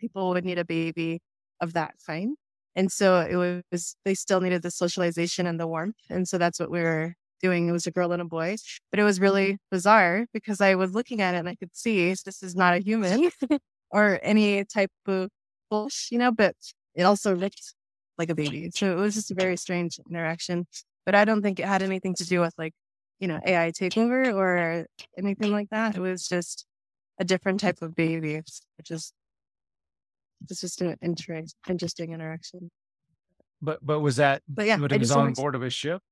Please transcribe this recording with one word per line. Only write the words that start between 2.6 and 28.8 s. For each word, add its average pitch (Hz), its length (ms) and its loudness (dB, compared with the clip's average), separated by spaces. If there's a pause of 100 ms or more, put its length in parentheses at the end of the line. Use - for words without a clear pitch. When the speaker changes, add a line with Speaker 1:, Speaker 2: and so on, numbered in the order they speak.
Speaker 1:
And 185 160 2
so 185 300 4
it 170 160 0
was, 180 580 -4 (120)
they 196 80 2
still 190 260 0
needed 180 220 0
the 175 80 -6
socialization 170 760 -2
and 170 140 -4
the 165 60 -4
warmth. 165 300 -6 (120)
And 180 180 -2
so 185 120 -2
that's 170 200 0
what 170 120 -6
we 175 100 -2
were 165 320 0 (300)
doing. 175 260 2
It 170 40 2
was 170 140 -2
a 175 40 -6
girl 175 220 0
and 175 100 -4
a - 20 -6
boy, 165 320 -4 (340)
but - 80 -2
it 208 60 6
was 196 160 4
really 196 380 4 (120)
bizarre 196 640 4
because 208 300 -2
I 190 140 6
was 185 180 0
looking 233 260 -4
at 180 140 0
it 180 40 0
and 170 120 -4
I 185 60 -10
could - 200 -16
see 190 320 2 (160)
this - 180 -16
is 180 140 -10
not 180 160 6
a 180 60 4
human 214 520 2 (300)
<laughs> - 300 -20
or 208 320 4
any 208 420 4
type 196 280 0 (140)
of 190 220 0 (400)
bush, 214 420 -4
you 233 60 -2
know, 247 160 4
but 214 220 4 (400)
it 180 100 2
also 202 300 4
looked 190 400 -6 (440)
like 170 100 -2
a 170 60 0
baby. 151 400 -4
So 196 180 0
it 170 80 0
was 208 140 0
just 214 160 -6
a 185 40 -6
very 185 220 0
strange 175 420 -4 (120)
interaction, 170 560 -4 (400)
but 185 80 2
I 202 100 8
don't 214 160 2
think 196 180 -2
it - 60 -4
had 196 160 2
anything 190 360 -2
to 170 100 -6
do 180 140 2
with, 165 180 2
like, 160 160 -6 (440)
you 190 100 -4
know, 156 180 -4
A 185 100 2
I 170 140 2
takeover 233 640 0
or 175 520 0 (300)
anything 202 360 -2
like 208 180 -2
that. 220 260 -2
It 180 40 -4
was 185 280 -4
just - 380 -4 (520)
a 190 60 -2
different 185 360 0
type 180 200 0
of 160 140 -10
baby, 160 480 -2 (340)
which - 140 -18